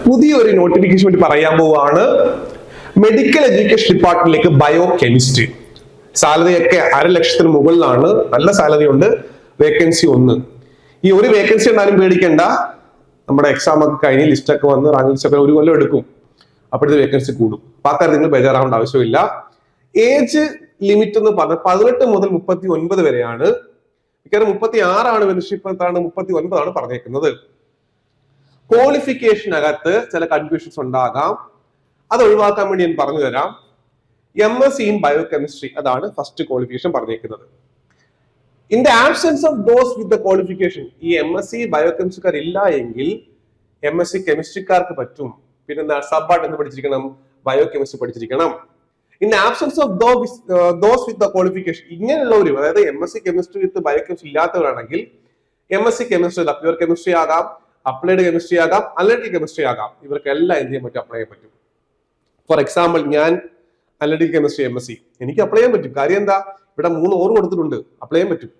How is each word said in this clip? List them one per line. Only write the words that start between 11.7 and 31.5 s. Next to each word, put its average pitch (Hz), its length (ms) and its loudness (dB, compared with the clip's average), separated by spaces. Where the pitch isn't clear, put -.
ഉണ്ടായാലും 202 300 4
പേടിക്കണ്ട. 175 400 4
നമ്മുടെ 143 260 2
എക്സാം 151 320 2
ഒക്കെ 147 180 -2
കഴിഞ്ഞ് 135 300 4
ലിസ്റ്റ് 143 220 0
ഒക്കെ 143 180 0
വന്ന് 139 240 2
റാങ്ക് 135 160 2
ലിസ്റ്റ് 135 160 -2
ഒക്കെ 143 160 4
ഒരു 147 120 4
കൊല്ലം 160 200 4
എടുക്കും. 139 260 0
അപ്പോഴത്തെ 143 300 2
വേക്കൻസി 123 360 -2
കൂടും. 107 220 -2
അപ്പൊ 143 160 0
ആ - 20 -2
കാര്യത്തിൽ 151 240 2
നിങ്ങൾ 147 160 2
ബേജാറാവേണ്ട 131 460 2
ആവശ്യമില്ല. 123 360 0
ഏജ് 285 340 0
ലിമിറ്റ് 208 320 2
എന്ന് 214 180 2
പറഞ്ഞാൽ 160 200 -2
പതിനെട്ട് 247 440 2
മുതൽ 190 240 0
മുപ്പത്തിയൊൻപത് 180 680 -4
വരെയാണ്. 120 400 -2
മിക്കവാറും 208 320 0
മുപ്പത്തിയാറാണ് 220 720 0
വരുന്നത്. 180 180 -2
പക്ഷേ 196 160 -8
ഇപ്പോഴത്താണ് 180 480 -4
മുപ്പത്തിയൊൻപതാണ് 175 680 -4
പറഞ്ഞേക്കുന്നത്. 123 520 -6
ക്വാളിഫിക്കേഷനകത്ത് 220 1200 0
ചില 165 180 -4
കൺഫ്യൂഷൻസ് 156 540 -6
ഉണ്ടാകാം. 127 500 -4